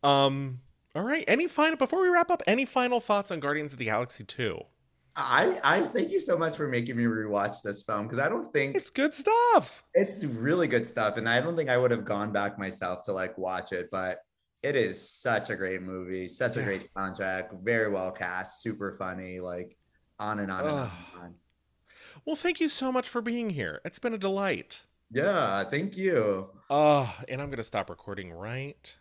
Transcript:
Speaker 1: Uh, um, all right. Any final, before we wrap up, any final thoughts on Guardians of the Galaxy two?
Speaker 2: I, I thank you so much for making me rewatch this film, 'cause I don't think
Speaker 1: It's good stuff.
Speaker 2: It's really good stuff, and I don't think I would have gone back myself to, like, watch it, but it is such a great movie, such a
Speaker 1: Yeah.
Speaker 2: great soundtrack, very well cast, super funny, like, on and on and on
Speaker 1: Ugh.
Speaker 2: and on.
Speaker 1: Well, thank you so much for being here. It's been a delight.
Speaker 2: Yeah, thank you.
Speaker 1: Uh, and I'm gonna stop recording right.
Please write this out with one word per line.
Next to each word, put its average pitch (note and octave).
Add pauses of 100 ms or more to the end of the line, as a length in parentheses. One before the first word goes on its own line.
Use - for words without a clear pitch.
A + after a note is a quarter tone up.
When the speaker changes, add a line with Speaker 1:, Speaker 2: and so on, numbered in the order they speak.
Speaker 1:
Uh, C#3+
um, C#3 (360)
all D#3+
right. D4
Any D4
final, D#4
before E4
we F4+
wrap F4
up, E4+
any B3
final B3
thoughts G3+
on E3+
Guardians C#3+
of B2+
the B2
Galaxy A2
two? G2 (560)
Speaker 2:
I, D3+
I E3
thank A#3+
you F#4+
so F3
much D#3+
for D3+
making B2
me A#2+
rewatch G#2+
this G2+
film, G#2+
'cause A#2
I C#3+
don't A#3
think C#3
Speaker 1:
It's -
good D4
stuff. A4+ (100)
Speaker 2:
It's G3
really C#3+
good A#2
stuff, G#2+
and A2+
I A#2+
don't E3
think D3
I B2
would B2
have G#2+
gone G#2
back G2+
myself F#2
to, G#2
like, F#2
watch F#2
it, F2
but F#2 (440)
it C#3
is G2+
such -
a G#2+
great F#2+
movie, F#2
such A#2+
a A#2+
Speaker 1:
Yeah. G#2+
Speaker 2:
great F#2+
soundtrack, F#2+
very A2
well F#2
cast, F#2
super G2
funny, F#2
like, F2+ (420)
on G#2
and G2
on F#2
and D3+
on D3
Speaker 1:
Ugh. A#2+ (240)
Speaker 2:
and F2+
on. F2 (880)
Speaker 1:
Well, D#4
thank E4+
you D#4+
so C4
much B3+
for A#3+
being A#3
here. G#2
It's -
been A#3
a A3+
delight. G3 (280)
Speaker 2:
Yeah, B2+
thank F#3
you. A2 (200)
Speaker 1:
Uh, C#3+ (160)
and C3
I'm C#3+
gonna A#2
stop G2+
recording F#2+
right. A#2+